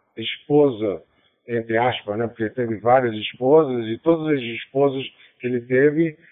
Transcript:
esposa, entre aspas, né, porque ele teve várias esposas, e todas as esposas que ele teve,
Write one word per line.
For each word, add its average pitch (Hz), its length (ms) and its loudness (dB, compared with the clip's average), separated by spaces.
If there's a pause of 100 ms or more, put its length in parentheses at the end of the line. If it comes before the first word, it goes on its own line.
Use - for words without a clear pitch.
(180)
esposa, 113 840 0 (460)
entre 113 300 -2
aspas, 117 400 -2
né, 117 80 -4
porque 113 160 -8
ele 107 80 -4
teve 113 260 -6
várias 117 380 2
esposas, 127 720 2
e 113 120 -4
todas 156 380 0
as 127 60 -4
esposas 131 600 -2 (360)
que - 80 -10
ele 123 160 -4
teve, 147 560 2 (140)